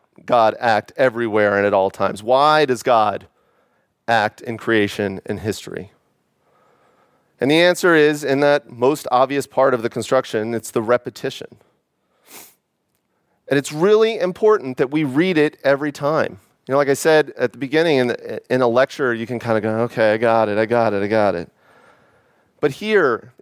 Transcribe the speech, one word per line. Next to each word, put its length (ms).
God 360
act 360
everywhere 600
and 100
at 60
all 180
times? 320
Why 420
does 180
God 440
act 340
in 160
creation 680
and 140
history? 520
And 80
the 120
answer 340
is 300
in 160
that 280
most 440
obvious 340
part 260
of 100
the 60
construction, 640
it's 180
the 100
repetition. 640
And 80
it's 140
really 480
important 600
that 120
we 140
read 340
it 240
every 300
time. 480
You 60
know, 60
like 100
I 60
said 440
at 140
the 60
beginning, 400
in, 420
in 100
a 80
lecture, 460
you 120
can 120
kinda 220
go, 220
"Okay, 300
I 40
got 320
it, 100
I 80
got 260
it, 100
I 40
got 300
it." 140
But 120
here, 680